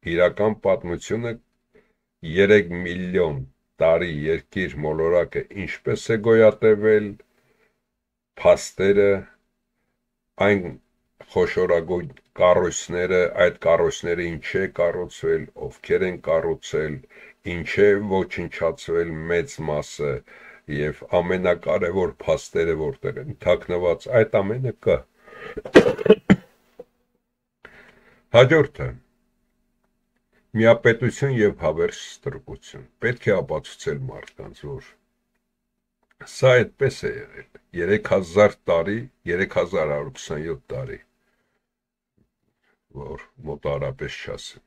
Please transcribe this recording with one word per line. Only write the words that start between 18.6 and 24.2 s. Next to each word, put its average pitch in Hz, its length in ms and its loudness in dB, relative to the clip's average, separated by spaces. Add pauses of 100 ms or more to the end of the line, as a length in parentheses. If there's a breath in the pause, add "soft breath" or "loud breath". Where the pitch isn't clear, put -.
մեծ 82 380 -4
մասը, 73 540 -6 (560 loud breath)
և 73 400 -6
ամենակարևոր 90 1080 0
փաստերը 82 600 -2
որտեղ 76 420 -6
են - 180 -14
թաքնված, 87 720 -2
այդ - 280 2